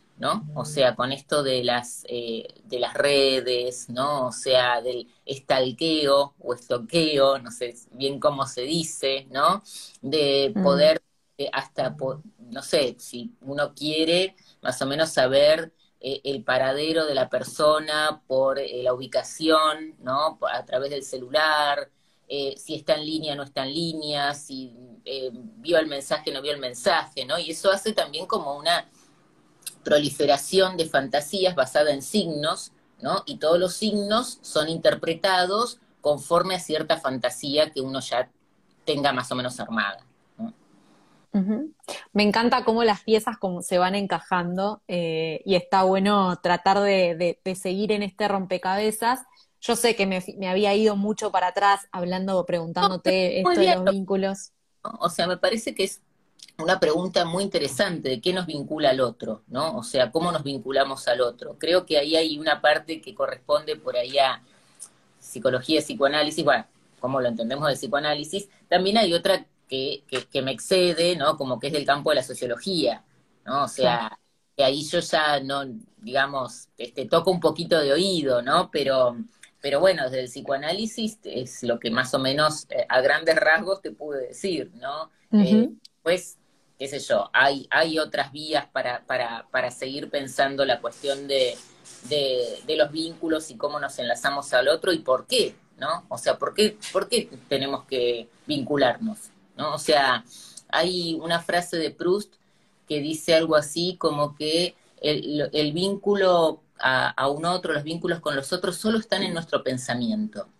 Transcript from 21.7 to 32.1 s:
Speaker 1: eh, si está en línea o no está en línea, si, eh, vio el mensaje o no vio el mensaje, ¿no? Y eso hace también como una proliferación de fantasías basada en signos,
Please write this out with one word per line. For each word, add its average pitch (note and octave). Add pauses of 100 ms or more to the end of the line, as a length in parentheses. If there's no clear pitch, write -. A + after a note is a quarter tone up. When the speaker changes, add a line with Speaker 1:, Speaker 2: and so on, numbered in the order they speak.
Speaker 1:
eh, C3+
si -
está D#3
en D3+
línea D#3
o -
no C#3+
está C3+
en C#3
línea, D3+
si, C3 (300)
eh, C3
vio B2
el D#3
mensaje C#3+
o -
no C3+
vio D3
el C#3+
mensaje, C3+
¿no? D3
Y E3
eso F#3+
hace G3+
también E3+
como D#3
una D#3 (920)
proliferación D3
de D#3+
fantasías D#3
basada D3
en C#3
signos, E3 (300)